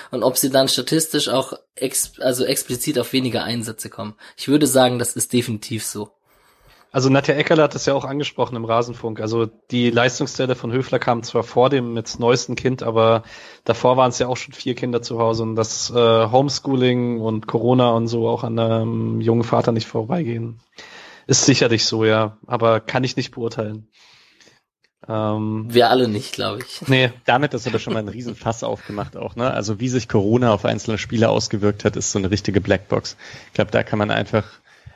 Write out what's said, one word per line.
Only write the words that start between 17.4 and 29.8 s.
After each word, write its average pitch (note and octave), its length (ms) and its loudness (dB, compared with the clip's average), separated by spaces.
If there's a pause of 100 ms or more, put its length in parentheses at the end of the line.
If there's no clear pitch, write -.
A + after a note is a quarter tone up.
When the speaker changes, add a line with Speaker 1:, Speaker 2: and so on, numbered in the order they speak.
Speaker 2:
Corona A#2+ 420 4
und A#2 160 2
so A2+ 220 -2
auch A#2 160 -2
an A2+ 160 -4
einem A2+ 600 -2
jungen A#2 220 2
Vater A#2 300 2
nicht A2+ 160 -2
vorbeigehen. A#2 720 -6 (680)
Ist - 180 2
sicherlich B2 400 4
so, A2 200 0
ja, A2 420 2
aber A2+ 320 2
kann B2+ 240 -2
ich B2+ 140 -4
nicht - 160 -4
beurteilen. A2 560 -6 (1200)
Ähm, G#2+ 640 -2
Speaker 1:
Wir A#2 200 8
alle B2+ 160 4
nicht, G#2 280 -4
glaub G2+ 260 -6
ich. - 260 -14
Speaker 2:
Nee. C3 240 4 (140)
Speaker 3:
Damit C#3 300 2
ist A#2+ 120 -6
aber A2+ 140 -2
schon A2+ 140 -6
mal A2 40 -2
ein G#2 100 -6
Riesenfass A#2 540 -8
aufgemacht G#2 540 -8
auch, - 180 -10
ne? B2 180 -2
Also G#2+ 280 -4